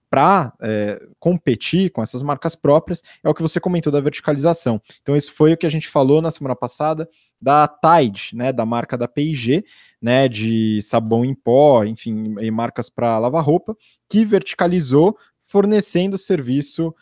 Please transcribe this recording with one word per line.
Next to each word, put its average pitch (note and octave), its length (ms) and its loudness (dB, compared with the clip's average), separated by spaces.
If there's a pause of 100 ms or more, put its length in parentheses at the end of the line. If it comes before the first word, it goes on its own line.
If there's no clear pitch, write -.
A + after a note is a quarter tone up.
pra, D3+ 520 2
é, G#2+ 400 -4 (200)
competir F3 680 0
com - 120 -6
essas B2 200 -6
marcas D3 340 -6
próprias D#3+ 460 0 (200)
é D#3 60 -2
o D3+ 60 2
que - 80 -6
você D#3+ 180 -2
comentou E3+ 320 -2
da C#3+ 80 0
verticalização. C#3+ 800 -2 (200)
Então, C#3+ 140 -2
esse D3 160 -2
foi D#3 220 4
o E3 40 2
que E3+ 100 -4
a D#3 40 0
gente D3+ 180 -6
falou C#3+ 320 2
na D#3+ 100 -4
semana C#3 260 -8
passada D#3 520 -6 (320)
da C#3+ 280 4
Tide, D3+ 640 2
né, B2 180 -4
da A#2 140 -4
marca A#2+ 320 -6
da A#2 80 -4
P - 160 -4
e D#3 120 -2
G, C3 300 0 (380)
né, B2+ 260 2
de A2 540 -2
sabão A2+ 420 0
em C3+ 100 -4
pó, B2+ 500 4
enfim, A2 560 -6
e A2 100 -4
marcas A#2 400 -6
pra A#2 280 -2
lavar C3 260 0
roupa, E3+ 320 0 (320)
que A3 160 2
verticalizou F3 920 2 (260)
fornecendo G3 760 0
serviço, D3 840 -4